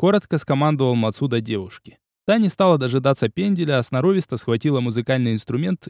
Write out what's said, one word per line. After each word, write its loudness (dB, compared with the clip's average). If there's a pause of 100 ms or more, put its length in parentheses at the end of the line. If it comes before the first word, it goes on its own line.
коротко 0
скомандовал 0
Мацуда -2
девушке. -8 (280)
Та 2
не 2
стала 4
дожидаться 0
пенделя, -2
а 0
сноровисто 0
схватила 0
музыкальный 0
инструмент -4